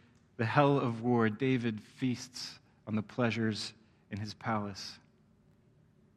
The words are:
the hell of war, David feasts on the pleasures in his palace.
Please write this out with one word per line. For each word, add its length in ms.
the 80
hell 340
of 240
war, 260
David 500
feasts 800
on 80
the 80
pleasures 720
in 100
his 140
palace. 640